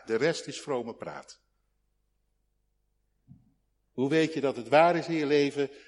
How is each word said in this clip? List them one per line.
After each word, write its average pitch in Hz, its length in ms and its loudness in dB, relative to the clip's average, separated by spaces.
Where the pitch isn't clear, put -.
De 110 100 -2
rest 151 320 0
is 143 140 -12
vrome 120 340 -6
praat. - 440 -14
Hoe 135 180 -4
weet 160 240 2
je 156 80 -4
dat 131 140 0
het 117 120 -10
waar 160 280 6
is 160 120 -4
in 165 60 -4
je 151 120 -2
leven? 143 440 0